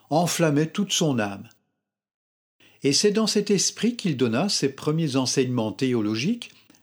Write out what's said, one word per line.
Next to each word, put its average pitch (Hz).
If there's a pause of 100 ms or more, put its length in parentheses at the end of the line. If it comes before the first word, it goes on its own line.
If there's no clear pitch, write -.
(100)
enflammait 160
toute 202
son 143
âme. 101 (1300)
Et 139
c'est 208
dans 220
cet 208
esprit 214
qu'il 160
donna 127
ses 151
premiers 151
enseignements 123
théologiques 123 (300)